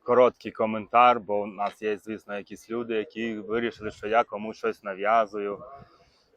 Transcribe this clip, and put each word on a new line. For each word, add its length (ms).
короткий 500
коментар, 680
бо 200
у 60
нас 360
є, 160
звісно, 380
якісь 340
люди, 240
які 440
вирішили, 520
що 160
я 180
комусь 320
щось 260
нав'язую. 760